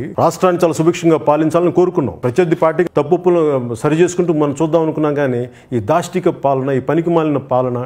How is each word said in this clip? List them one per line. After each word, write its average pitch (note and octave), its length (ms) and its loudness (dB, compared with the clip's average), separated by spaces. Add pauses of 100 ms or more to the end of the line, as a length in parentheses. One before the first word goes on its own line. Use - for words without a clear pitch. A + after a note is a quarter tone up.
(220)
రాష్ట్రాన్ని E3+ 400 2
చాలా E3 180 2
సుభిక్షంగా E3 380 2 (100)
పాలించాలని D#3+ 500 2
కోరుకున్నాం. F3+ 460 0
ప్రత్యర్థి D#3+ 400 0
పార్టీకి D#3+ 340 0
తప్పులను D3+ 840 0
సరి D3+ 200 2
చేసుకుంటూ F3 300 0 (100)
మనం C#3+ 180 0
చూద్దాం D#3+ 260 2
అనుకున్నాం, D3+ 360 -2
కానీ B2 200 -2 (340)
ఈ A#2 40 0 (120)
దాష్టిక F3 360 0 (180)
పాలన, C3+ 220 0 (120)
ఈ - 100 -12
పనికిమాలిన D#3+ 500 0 (140)
పాలన, B2 320 0